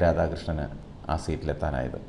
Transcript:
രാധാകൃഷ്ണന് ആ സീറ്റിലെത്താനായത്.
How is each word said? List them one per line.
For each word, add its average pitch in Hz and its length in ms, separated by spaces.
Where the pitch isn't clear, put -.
രാധാകൃഷ്ണന് 80 600
ആ 82 120
സീറ്റിലെത്താനായത്. 73 840